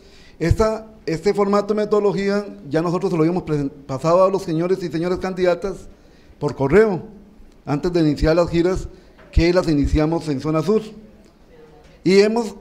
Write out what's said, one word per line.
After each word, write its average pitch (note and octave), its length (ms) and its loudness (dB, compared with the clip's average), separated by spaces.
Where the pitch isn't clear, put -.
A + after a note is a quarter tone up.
Esta, G#3+ 500 0
este E3 260 0
formato G3+ 400 0
de G#3+ 100 0
metodología G3+ 600 0
ya D#3 140 0
nosotros F3 300 -2
se F3 40 -2
lo D#3 60 2
habíamos E3 220 0
presen-, C#3+ 260 -4
pasado D#3+ 540 2
a F#3+ 60 4
los F#3+ 120 -2
señores F3 400 -2
y F3 60 -8
señoras F3 320 -4
candidatas F3+ 680 -2
por C#3+ 160 -4
correo, E3+ 480 2
antes D3 260 -2
de E3+ 80 0
iniciar D#3 360 2
las F3 140 2
giras E3+ 380 0
que E3+ 220 2
las F3 160 2
iniciamos D#3 600 0
en C3+ 120 -4
Zona D#3 220 -2
Sur. G#3+ 200 0
Y F#3+ 180 6
hemos A3+ 400 0